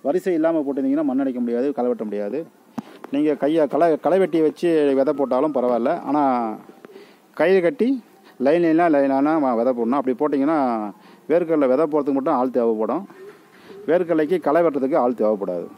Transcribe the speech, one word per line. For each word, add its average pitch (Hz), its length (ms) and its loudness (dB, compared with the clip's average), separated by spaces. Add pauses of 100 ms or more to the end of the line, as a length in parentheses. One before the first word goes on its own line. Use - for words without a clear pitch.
வரிசை 180 320 -2
இல்லாம 165 260 0
போட்டிருந்தீங்கன்னா 139 440 -2
மண் 135 160 -2
அணைக்க 135 200 -2
முடியாது, 123 340 -2
களை 123 160 -2
வெட்ட 117 140 -4
முடியாது. 104 420 -6 (640)
நீங்க 147 240 0
கையை 151 320 2
களை, 151 320 2
களை 170 200 2
வெட்டி 170 220 2
வச்சு 151 540 2
விதை 135 180 2
போட்டாலும் 139 400 0
பரவாயில்ல. 123 460 0
ஆனா 127 560 -2 (800)
கயிறு 180 280 4
கட்டி 220 420 0 (340)
line 151 260 2
லைனா, 165 260 4
line 139 220 2
லைனா 139 220 2 (120)
ம-, 127 100 0
விதை 120 180 0
போடணும். 120 260 -2
அப்படி 127 200 -2
போட்டிங்கன்னா 147 400 0 (680)
வேர்க்கடலை 160 380 2
விதை 135 180 2
போடுறதுக்கு 147 280 -2
மட்டும் 139 200 0
ஆள் 127 160 0
தேவைப்படும், 117 580 -2 (800)
வேர்க்கடலைக்கு 165 520 0
களை 151 240 2
வெட்டுறதுக்கு 139 320 0
ஆள் 127 180 2
தேவைப்படாது. 101 540 -2 (100)